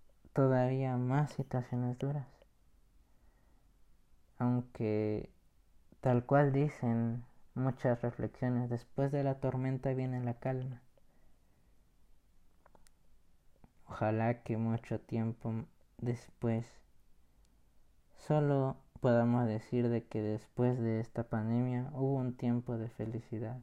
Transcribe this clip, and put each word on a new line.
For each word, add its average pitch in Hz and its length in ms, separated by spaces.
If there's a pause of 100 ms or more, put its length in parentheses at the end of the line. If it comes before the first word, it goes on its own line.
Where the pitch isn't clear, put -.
(340)
todavía 131 640
más 131 340
situaciones 123 680
duras. 139 280 (2000)
Aunque, 110 920 (720)
tal 123 240
cual 139 280
dicen 120 680 (300)
muchas 127 480
reflexiones, 123 680
después 139 420
de 143 120
la 135 120
tormenta 131 580
viene 127 300
la 120 120
calma. 131 460 (3000)
Ojalá 113 540
que 113 160
mucho 113 420
tiempo 113 540 (460)
después 117 680 (1500)
solo 143 600 (220)
podamos 120 460
decir 117 440
de 117 140
que - 180
después 123 580
de 113 200
esta 117 240
pandemia 123 680
hubo 135 220
un 127 200
tiempo 120 420
de 113 120
felicidad 113 720